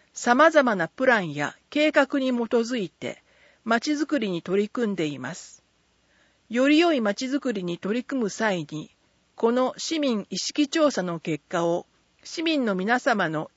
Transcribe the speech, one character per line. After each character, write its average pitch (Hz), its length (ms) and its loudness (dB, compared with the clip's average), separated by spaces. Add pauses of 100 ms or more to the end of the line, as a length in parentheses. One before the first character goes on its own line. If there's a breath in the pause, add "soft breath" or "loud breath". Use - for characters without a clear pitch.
(140 soft breath)
様 262 360 4
々 277 260 4
な 170 120 -2
プ - 180 -4
ラ 247 120 6
ン 170 160 -2
や 143 220 -4 (140)
計 302 220 2
画 285 280 2
に 262 100 0
基 254 40 0
づ 240 440 0
い 185 120 -4
て、 - 320 -12 (440 soft breath)
ま 226 160 2
ち 302 100 -4
づ 302 140 -2
く 294 120 -2
り 220 140 -2
に 165 100 -4
取 196 220 0
り 208 60 -6
組 220 240 -4
ん - 20 -8
で 170 120 -2
い 139 120 -6
ま 135 160 -8
す。 - 260 -20 (880)
よ 254 200 2
り 302 100 6
良 339 140 4
い 262 80 2
ま 214 120 0
ち 262 120 -8
づ 269 160 -2
く 254 100 -2
り 196 140 -4
に 175 120 -4
取 214 220 -4
り - 60 -6
組 262 180 -4
む 196 60 -2
際 190 420 -2
に、 151 180 -10 (460)
こ 233 160 2
の 254 260 0
市 320 220 -4
民 240 300 0
意 190 80 -8
識 - 320 -2
調 311 220 2
査 190 120 -2
の 170 160 -4
結 156 300 -4
果 170 160 0
を、 170 200 0 (380)
市 - 180 -10
民 320 220 0
の 214 100 0
皆 208 260 0
様 208 300 0
の 156 280 -6